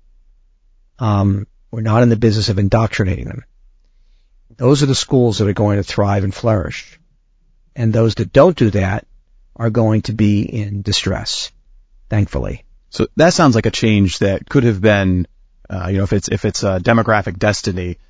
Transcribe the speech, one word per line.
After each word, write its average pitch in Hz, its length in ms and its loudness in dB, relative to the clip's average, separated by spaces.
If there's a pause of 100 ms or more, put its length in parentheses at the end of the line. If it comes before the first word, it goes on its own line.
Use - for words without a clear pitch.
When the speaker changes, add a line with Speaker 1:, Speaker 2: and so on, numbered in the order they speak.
(960)
Speaker 1:
Um, 101 480 0 (240)
we're 113 120 -8
not 110 200 2
in 120 80 6
the 117 60 2
business 107 340 0
of 95 80 -2
indoctrinating 101 680 -2
them." - 200 -14 (1120)
Those 135 240 2
are 143 60 2
the 135 80 2
schools 120 420 0
that 104 100 0
are 101 60 0
going 104 240 0
to 98 60 -2
thrive 101 400 -2
and 98 100 -4
flourish. - 640 -4 (760)
And 113 180 0
those 113 220 2
that - 180 -6
don't 160 240 6
do 110 140 2
that 95 340 -2 (500)
are 117 140 -2
going 110 340 2
to 110 100 -6
be 104 280 2
in 101 400 -6
distress, - 720 -4 (580)
thankfully. 71 560 -4 (240)
Speaker 2:
So - 180 -4 (100)
that 165 160 4
sounds 147 200 4
like 110 140 2
a 101 40 -2
change 104 480 2
that 98 300 -2
could 139 140 2
have 104 180 0
been, 95 460 2 (420)
uh, 90 200 -8
you 98 80 0
know, 98 60 0
if 98 100 -4
it's, 101 140 -2
if - 160 -4
it's 107 200 -4
a 95 160 0
demographic 107 580 0
destiny, 92 540 -2
it - 80 -12 (100)